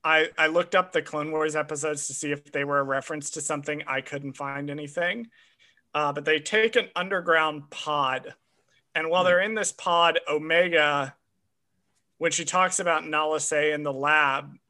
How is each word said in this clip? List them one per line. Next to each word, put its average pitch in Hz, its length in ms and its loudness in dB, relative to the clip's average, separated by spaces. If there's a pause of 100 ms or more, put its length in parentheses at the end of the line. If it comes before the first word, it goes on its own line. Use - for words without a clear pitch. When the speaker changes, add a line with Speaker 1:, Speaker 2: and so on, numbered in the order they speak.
Speaker 1:
I, 156 240 4 (100)
I 160 100 4
looked 165 260 0
up 185 180 2
the 156 100 0
Clone 151 280 -6
Wars 156 260 -2
episodes 151 500 -4
to 135 80 -10
see 143 180 -6
if 143 200 -10
they 143 120 -2
were 143 140 0
a 139 60 2
reference 135 460 -6
to 156 100 -10
something. 147 460 -6
I 135 160 -4
couldn't 139 320 -10
find 143 360 -8
anything. 175 580 -6 (680)
Uh, 147 180 0
but 143 120 -6
they 156 160 2
take 220 360 2
an 208 200 2
underground 165 760 0
pod. 139 640 -2 (600)
And 160 160 -2
while 180 120 4
Speaker 2:
Hmm. 180 60 4
Speaker 1:
they're 180 120 4
in 208 140 -2
this 180 180 -2
pod, 170 560 2
Omega, 151 880 2 (1040)
when 165 120 2
she 160 140 -4
talks 185 340 2
about 170 280 0
Nala 156 340 0
Se 151 320 0
in 147 100 -4
the 147 100 -2
lab 143 600 2 (160)